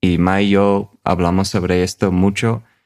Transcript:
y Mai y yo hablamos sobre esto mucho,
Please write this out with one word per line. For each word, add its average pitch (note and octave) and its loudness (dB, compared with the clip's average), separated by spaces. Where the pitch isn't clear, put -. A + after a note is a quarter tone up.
y F2+ 2
Mai F#2+ 0
y - -2
yo G2+ 0
hablamos F#2 0
sobre F2+ 0
esto F#2+ -2
mucho, G2+ 0